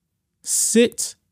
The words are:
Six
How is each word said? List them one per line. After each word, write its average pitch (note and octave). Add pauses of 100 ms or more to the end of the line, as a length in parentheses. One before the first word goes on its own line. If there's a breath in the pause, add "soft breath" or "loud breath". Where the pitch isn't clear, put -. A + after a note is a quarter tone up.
(420)
Six - (160)